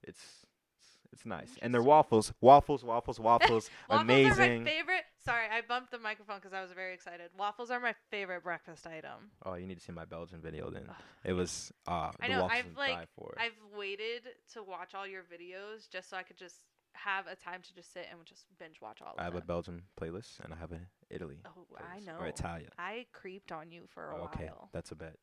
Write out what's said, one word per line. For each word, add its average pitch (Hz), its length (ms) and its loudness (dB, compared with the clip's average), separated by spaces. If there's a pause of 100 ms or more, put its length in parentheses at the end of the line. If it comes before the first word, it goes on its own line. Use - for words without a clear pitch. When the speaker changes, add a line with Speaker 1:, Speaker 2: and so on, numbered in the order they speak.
Speaker 1:
It's, - 440 -20 (320)
it's, - 100 -20 (240)
it's - 140 -18
nice. 92 220 -8 (120)
And 120 140 0
their 120 60 6
Speaker 2:
Interesting. 120 80 6
Speaker 1:
waffles, 143 520 8
waffles, 135 440 12
waffles, 120 360 -2
waffles, 113 580 6
Speaker 2:
<laughs> - 100 -20
Waffles - 140 4
Speaker 1:
amazing. 269 600 8
Speaker 2:
are - 20 -6
my 294 60 0
favorite. 330 320 -2 (220)
Sorry, 233 260 0
I 226 120 0
bumped 240 280 -4
the 240 80 -10
microphone 214 420 -8
'cause 185 120 -16
I 190 100 -6
was 185 100 -12
very 185 220 -10
excited. 175 420 -16
Waffles 208 360 -6
are 247 80 -2
my 233 140 0 (160)
favorite 185 340 -6
breakfast 170 420 -8
item. 147 440 -14 (140)
Speaker 1:
Oh, 92 100 -6
you 90 120 -8
need 92 120 -10
to - 60 -20
see 92 80 -14
my 82 120 -10
Belgian 85 360 -12
video 80 300 -8
then. - 180 -12
Speaker 2:
Ugh. - 60 -16 (300)
Speaker 1:
It 95 80 0
was, 90 400 -2 (140)
uh, 85 340 -2
Speaker 2:
I 240 80 -2
Speaker 1:
the 262 60 2
Speaker 2:
know, 247 80 4
Speaker 1:
waffles 226 220 2
Speaker 2:
I've, - 20 -12 (100)
Speaker 1:
are - 20 -14
Speaker 2:
like, 269 180 -2
Speaker 1:
die - 100 -10 (100)
for. - 220 -14
Speaker 2:
I've 214 380 -8
waited 208 460 -8 (320)
to 226 80 -14
watch 185 320 -14
all 196 140 -10
your 190 140 -14
videos 185 680 -16
just 185 180 -12
so 190 80 -10
I 185 60 -6
could 185 160 -20
just 180 220 -20 (320)
have 196 340 -4
a 185 100 -12
time 180 260 -12
to - 120 -20
just 175 180 -20
sit 175 180 -12
and 170 140 -20
just - 220 -20 (120)
binge 160 220 -20
watch 110 220 -16
all - 120 -14
of - 60 -10
Speaker 1:
I 87 40 -4
have 87 100 -6
a 90 40 -6
Speaker 2:
them. 85 80 -12
Speaker 1:
Belgian 85 360 -4 (180)
playlist 87 420 -10
and - 100 -14
I 80 40 -14
have 82 160 -12
an 85 140 -12 (240)
Italy 73 340 -12
Speaker 2:
Oh, - 60 -18 (220)
Speaker 1:
playlist, 185 360 -16
Speaker 2:
I 160 40 -14
know. 165 60 -14
Speaker 1:
or - 80 -8
Italia. - 520 -8
Speaker 2:
I 214 340 -10
creeped 190 400 -16
on 165 180 -14
you 170 160 -20
for 156 260 -14
a 170 120 -8
Speaker 1:
Okay, - 220 -10
Speaker 2:
while. - 260 -18
Speaker 1:
that's 82 200 -10
a - 20 -12
bet. 80 280 -16